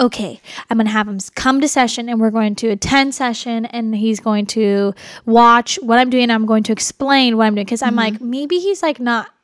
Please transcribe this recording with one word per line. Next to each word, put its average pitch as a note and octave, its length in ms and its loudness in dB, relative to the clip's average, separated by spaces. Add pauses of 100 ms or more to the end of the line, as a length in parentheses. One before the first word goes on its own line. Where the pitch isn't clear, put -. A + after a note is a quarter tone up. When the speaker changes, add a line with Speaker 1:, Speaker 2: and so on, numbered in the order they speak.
Speaker 1:
"Okay, A#3 400 -2 (300)
I'm A3+ 80 0
gonna A3 120 2
have G#3+ 180 0
him G3+ 80 -8
s-, F#3+ 140 -10
come C4+ 320 0
to D4+ 60 2
session A#3+ 400 0
and A#3 120 -2
we're A3 100 4
going G#3+ 260 0
to A3+ 120 -2
attend C4+ 460 0
session A#3 520 -4
and A3 300 -4
he's G#3+ 240 0
going G#3 280 -2
to G3+ 460 0 (320)
watch A#3 560 4
what A#3 160 2
I'm B3+ 120 4
doing. B3 200 2
I'm A3 160 0
going A3 180 2
to A3+ 80 -2
explain C4 640 0
what A3 100 2
I'm G#3+ 80 2
doing." G3+ 120 -4
'Cause A#3 160 -4
I'm A#3+ 80 0
Speaker 2:
Mm-hmm. A3+ 80 0
Speaker 1:
like, A3 240 -2
"Maybe C#4+ 360 -4
he's, F#4+ 240 -2
like, D4+ 180 -2
not, A#3+ 280 -2 (160)